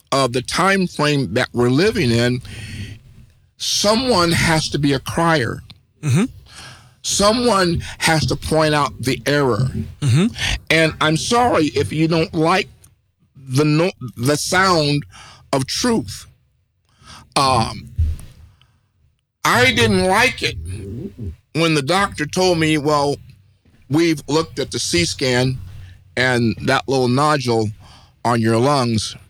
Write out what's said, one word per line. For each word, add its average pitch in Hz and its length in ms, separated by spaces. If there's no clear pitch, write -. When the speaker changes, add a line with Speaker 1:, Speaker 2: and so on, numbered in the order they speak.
Speaker 1:
of 135 180
the 123 100
time 185 460
frame 143 460
that 123 200
we're 120 160
living 151 420
in, 123 300
someone 208 760
has 160 380
to - 100
be 143 140
a 131 60
crier. 160 600
Speaker 2:
Mm-hmm. 151 240
Speaker 1:
Someone 202 800
has 156 280
to 156 80
point 156 380
out 143 280
the 123 240
error. 135 420
Speaker 2:
Mm-hmm. 147 320
Speaker 1:
And 160 320
I'm 156 160
sorry 240 500
if 139 240
you 160 160
don't 160 260
like 165 340
the 135 300
no-, 156 260
the 127 200
sound 160 680
of 135 140
truth. 214 580
Um, 120 540
I 233 280
didn't 214 300
like 208 400
it - 140
when 160 200
the 143 60
doctor 175 440
told 180 340
me, 156 180
"Well, 143 380
we've 156 380
looked 156 320
at 127 120
the 120 80
C 170 260
scan 131 520
and 123 460
that 131 260
little 127 180
nodule 123 640
on 117 160
your 113 160
lungs 120 580